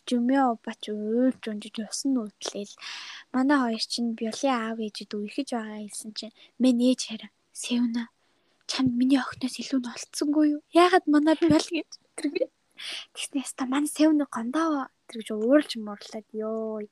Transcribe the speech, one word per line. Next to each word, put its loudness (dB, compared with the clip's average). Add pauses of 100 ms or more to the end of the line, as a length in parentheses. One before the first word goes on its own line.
Жүмё 2 (100)
Обач -8
уйлж 0
унжиж -10
усан -4
нүүдлээл. -8 (560)
Манай 4
хоёр 0
чинь -4
Бёлын -2
аав -2
ээжэд -8
үерхэж -6
байгаа -6
хэлсэн -12
чинь, -12 (240)
"Мэн 4
ээж 4
харин, -12 (200)
Сэвнэ, -2 (600)
чамд 0
миний 4
охиноос -6
илүү -2
нь -4
олцсонгүй 0 (100)
юу? -12 (100)
Яагаад 6
манай 6
Бёл?" 6
гэж -4 (260)
тэр -4
гээ. -2 (640)
Тэгснэ -6
яста, -8
"Манай 0
Сэвнэ 4
гондоо," -2 (200)
тэр -16
гэж -12
уурж 4
муурлаад, -12
ёо, -4 (120)